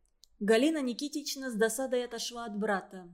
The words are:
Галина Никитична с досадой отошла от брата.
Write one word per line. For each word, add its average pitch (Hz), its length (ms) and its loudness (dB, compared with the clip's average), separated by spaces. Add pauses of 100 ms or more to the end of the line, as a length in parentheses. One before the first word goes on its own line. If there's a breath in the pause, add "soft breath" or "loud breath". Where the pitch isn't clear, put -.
(420)
Галина 247 400 6
Никитична 269 680 -4
с 233 60 -4
досадой 247 480 2
отошла 233 420 -8
от 208 120 -8
брата. 190 560 -2